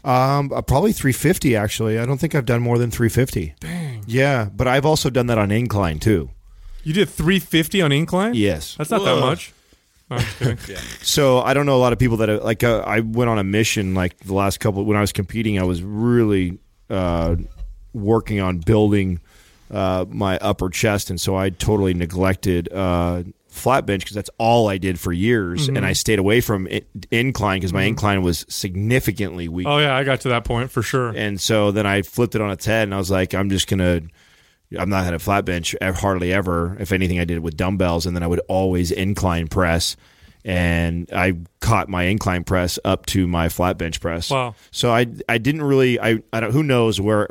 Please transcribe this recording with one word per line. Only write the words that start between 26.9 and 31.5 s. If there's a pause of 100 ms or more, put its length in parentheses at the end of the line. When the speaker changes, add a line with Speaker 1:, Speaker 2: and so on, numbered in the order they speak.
Speaker 1:
incline
'cause
my
Speaker 2:
Mm-hmm.
Speaker 1:
incline
was
significantly
weak.
Speaker 2:
Oh,
yeah,
I
got
to
that
point
for
sure.
Speaker 1:
And
so